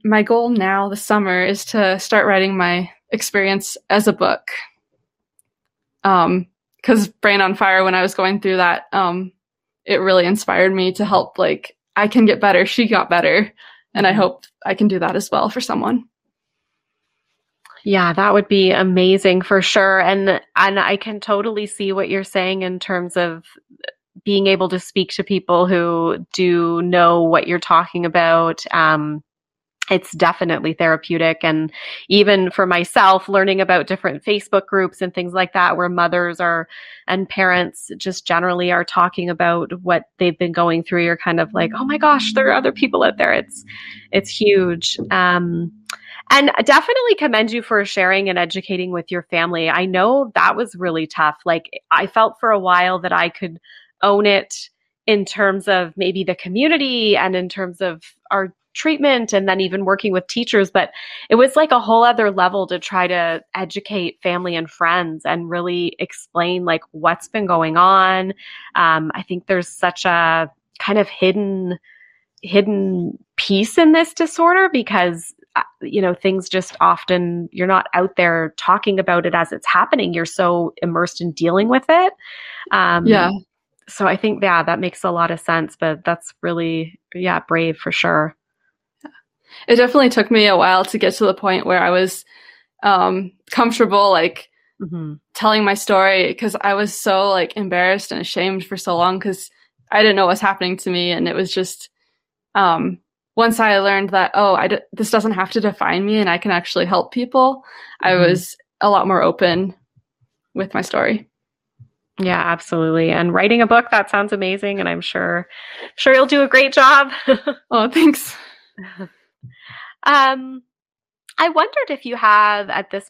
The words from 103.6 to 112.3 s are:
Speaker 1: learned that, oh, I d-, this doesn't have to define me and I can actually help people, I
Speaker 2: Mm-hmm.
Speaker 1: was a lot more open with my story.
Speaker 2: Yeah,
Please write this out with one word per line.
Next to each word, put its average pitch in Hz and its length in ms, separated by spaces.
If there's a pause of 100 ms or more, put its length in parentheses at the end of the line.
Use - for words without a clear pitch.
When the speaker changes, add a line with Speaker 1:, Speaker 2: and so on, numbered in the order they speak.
Speaker 1:
learned 196 320
that, 190 240
oh, 202 200
I 190 140
d-, 208 80 (160)
this 214 180
doesn't 220 220
have 190 180
to 226 100
define 185 440
me 214 140
and 196 100
I 170 80
can 202 140
actually 175 340
help 180 260
people, 262 520 (380)
I 185 100
Speaker 2:
Mm-hmm. 185 100 (100)
Speaker 1:
was 180 240 (240)
a 208 100
lot 196 180
more 190 140
open 175 540 (800)
with 190 200
my - 80
story. - 460 (920)
Speaker 2:
Yeah, 180 200